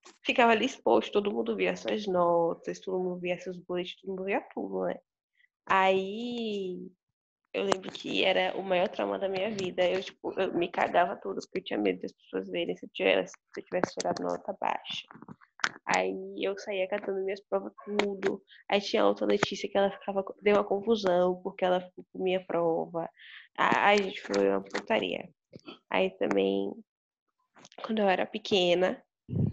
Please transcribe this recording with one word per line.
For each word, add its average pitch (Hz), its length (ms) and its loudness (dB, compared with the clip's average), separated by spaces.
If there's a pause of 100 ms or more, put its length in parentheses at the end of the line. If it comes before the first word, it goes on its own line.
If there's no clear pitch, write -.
(240)
ficava 233 280 6
ali 220 120 4
exposto, - 480 2
todo 202 200 0
mundo 226 220 -2
via 185 220 0
suas 214 300 -4
notas, 175 760 0
todo 185 220 -4
mundo 180 180 -4
via 175 180 -4
seus 180 200 -10
boletins, 180 420 -8
todo 196 100 -10
mundo 185 140 -8
via 202 160 -2 (120)
tudo, 190 340 -6
né? 175 100 -4 (720)
Aí, 190 1200 0 (640)
eu 101 100 -2
lembro 190 280 -2
que 202 320 -2
era 185 320 2
o 185 60 -4
maior 190 260 2
trauma 202 320 -2
da 190 80 -2
minha 190 240 -2
vida. 185 360 0
Eu, 190 140 0
tipo, - 380 -10
eu 190 140 0
me 170 140 0
cagava 180 480 2
tudo, 196 260 -8
porque - 180 -10
eu 185 40 -14
tinha - 140 -4
medo 180 220 2
das - 120 -8
pessoas 190 380 -8
verem 175 260 -4
se - 100 -16
eu - 60 -20
tivesse, 185 400 2 (220)
se - 60 -10
eu - 40 -18
tivesse - 300 -4
tirado 175 280 -4
nota 180 380 -4
baixa. - 460 -6 (800)
Aí 190 280 2 (280)
eu 196 160 -2
saía 190 300 -4
catando 196 360 -4
minhas 196 180 -4
provas 196 300 -4 (120)
tudo. 202 580 -2 (260)
Aí 202 120 2
tinha 208 260 2
outra 208 200 2
Letícia 202 440 0
que - 80 0
ela 196 140 4
ficava, 196 320 -4 (180)
deu 208 140 6
uma 202 80 4
confusão, 196 760 2
porque 190 220 -4
ela 180 160 4
ficou 180 320 -14
com 185 100 -6
minha 185 220 0
prova. 170 640 -2 (480)
A-, 120 320 4
ai, 208 100 6
gente, 190 240 -2
foi 202 260 2
uma 196 140 2
putaria. - 680 -4 (600)
Aí 185 280 2
também, 196 540 2 (1120)
quando 220 160 -2
eu 202 80 4
era 185 180 2
pequena, 180 760 2 (520)